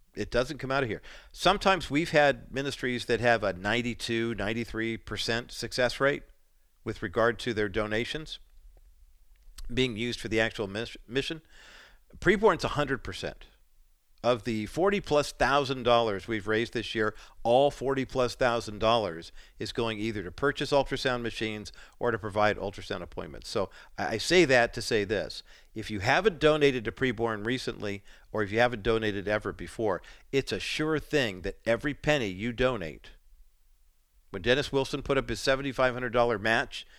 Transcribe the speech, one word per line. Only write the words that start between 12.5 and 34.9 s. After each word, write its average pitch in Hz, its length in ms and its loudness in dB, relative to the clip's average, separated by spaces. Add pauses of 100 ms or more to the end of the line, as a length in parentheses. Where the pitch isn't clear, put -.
a 120 40 2
hundred 135 360 -2
percent. - 420 -10 (760)
Of 120 220 2
the 110 220 -2
forty 196 340 2
plus 147 320 2
thousand 131 520 2
dollars 113 440 4
we've 107 180 -4
raised 110 280 0
this 113 200 -4
year, 110 200 0 (280)
all 131 280 6
forty 131 340 -2
plus 123 300 -2
thousand 117 440 0
dollars 101 540 2 (260)
is 110 140 -6
going 113 260 -2
either 104 240 -4
to 87 80 -10
purchase 139 420 -2
ultrasound 131 500 2
machines 107 500 -6 (260)
or 120 120 0
to 113 80 0
provide 104 400 2
ultrasound 98 420 -8
appointments. 85 480 -12
So 98 220 -2 (260)
I, - 120 -4
I 110 100 -4
say 170 260 6
that 127 300 4
to 117 80 -6
say 107 220 0
this. 95 380 -4 (320)
If 107 160 -10
you 107 100 -4
haven't 156 380 2
donated 147 460 4
to 104 80 -4
Preborn 110 540 -2
recently, 110 560 -4 (280)
or 107 120 0
if 101 100 -4
you 107 60 2
haven't 120 240 4
donated 107 440 0
ever 104 280 -2
before, 87 480 -4 (300)
it's 135 200 0
a 98 80 -2
sure 156 380 -2
thing 120 420 -2
that 95 240 -6
every 117 300 0
penny 143 340 0
you 98 240 -4
donate, 107 600 -2 (1160)
when 98 140 -10
Dennis 131 280 2
Wilson 135 300 -2